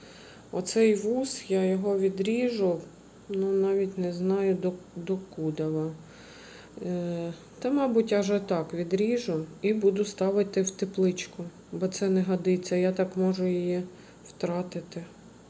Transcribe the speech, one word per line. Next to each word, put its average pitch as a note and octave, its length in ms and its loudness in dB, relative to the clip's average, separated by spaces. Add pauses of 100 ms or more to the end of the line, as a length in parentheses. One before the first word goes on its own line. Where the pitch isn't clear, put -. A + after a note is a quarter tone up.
(520)
Оцей G#3+ 420 2
вус, A#3+ 540 -2
я F#3+ 160 2
його F#3+ 340 2
відріжу, G3 800 2 (500)
ну, G3 240 0
навіть F#3+ 460 2
не F3 140 0
знаю, F#3+ 420 2
до, F3+ 180 0 (240)
до F3+ 200 -2
кудова. D#3 760 -2 (960)
Е, F3 460 -4 (260)
та, B3+ 120 -2
мабуть, B3 420 2
аж G3+ 180 2
отак F#3+ 440 0
відріжу F3+ 680 0 (180)
і G#3 120 2
буду G3+ 300 4
ставити G3 580 0
в F#3+ 80 0
тепличку, F#3 760 0 (280)
бо F3+ 160 -2
це G3 200 -2
не F#3 140 4
годиться, F3+ 540 2
я F3+ 160 4
так F#3 240 -2
можу F#3 280 2
її F3+ 380 0 (460)
втратити. F3 760 -6 (460)